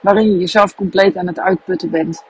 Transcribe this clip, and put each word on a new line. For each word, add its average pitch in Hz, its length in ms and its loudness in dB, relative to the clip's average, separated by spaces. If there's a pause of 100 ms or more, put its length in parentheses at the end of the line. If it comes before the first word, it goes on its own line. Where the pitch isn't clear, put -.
waarin 214 300 2
je 190 80 2
jezelf 190 360 2
compleet 190 420 0
aan 180 100 -6
het 175 140 -6
uitputten 180 500 -4
bent. 160 400 -4